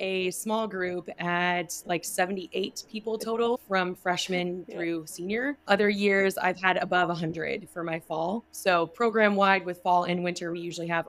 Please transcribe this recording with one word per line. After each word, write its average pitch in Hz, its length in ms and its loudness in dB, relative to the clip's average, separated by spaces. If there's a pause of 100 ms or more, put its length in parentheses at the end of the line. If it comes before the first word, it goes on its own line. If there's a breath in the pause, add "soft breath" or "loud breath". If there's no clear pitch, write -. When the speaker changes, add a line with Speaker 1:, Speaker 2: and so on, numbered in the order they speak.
Speaker 1:
a 185 300 -2
small 220 380 -2
group 180 400 -4 (100)
at, 175 680 -2
like, 175 180 -2
seventy-eight 190 840 -4
people 220 260 -6
total 226 500 0
from 185 280 0
freshman 180 760 -2
Speaker 2:
Yeah. 208 80 -12
Speaker 1:
through 165 300 -4
senior. 226 500 -4 (100)
Other 202 220 4
years 196 480 4
I've 180 240 0
had 185 160 2
above 180 320 2
a 175 60 -2
hundred 160 580 -4
for 170 120 -8
my 165 140 -4
fall. 165 520 -4
So 170 380 2
program-wide 202 760 4
with 175 180 -6
fall 180 220 6
and 175 180 0
winter, 175 300 -2
we 175 80 -6
usually 170 280 -6
have 165 200 0